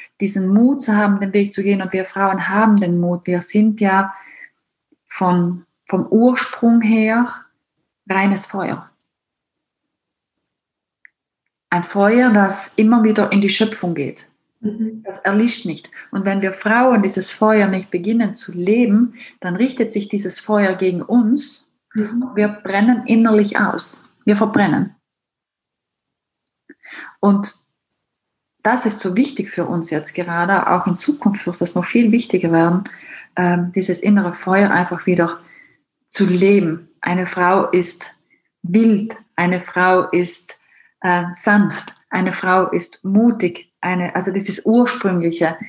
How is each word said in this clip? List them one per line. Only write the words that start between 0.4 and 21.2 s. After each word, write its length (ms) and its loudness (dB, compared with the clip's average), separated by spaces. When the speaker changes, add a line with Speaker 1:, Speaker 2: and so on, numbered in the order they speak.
Speaker 1:
Mut 360 2
zu 120 0
haben, 240 2
den 140 -6
Weg 200 0
zu 100 -4
gehen. 180 0
Und 120 -8
wir 120 -2
Frauen 420 -2
haben 280 4
den 240 2
Mut. 260 -2
Wir 160 -2
sind 400 0
ja 320 0
von, 580 -2
vom 200 -4
Ursprung 760 2
her 460 2
reines 380 0
Feuer. 440 -8
Ein 140 -2
Feuer, 480 2
das 440 2
immer 280 4
wieder 280 2
in 100 2
die 80 2
Schöpfung 460 -2
geht. 320 -10
Speaker 2:
Mhm. 440 -6
Speaker 1:
Das 140 -14
erlischt 460 0
nicht. 240 -10
Und 140 -4
wenn 160 -2
wir 120 -2
Frauen 500 2
dieses 280 -4
Feuer 360 2
nicht 240 -4
beginnen 440 -2
zu 160 -18
leben, 640 2
dann 160 -6
richtet 360 -2
sich 180 -6
dieses 300 -6
Feuer 360 0
gegen 260 -2
uns. 680 0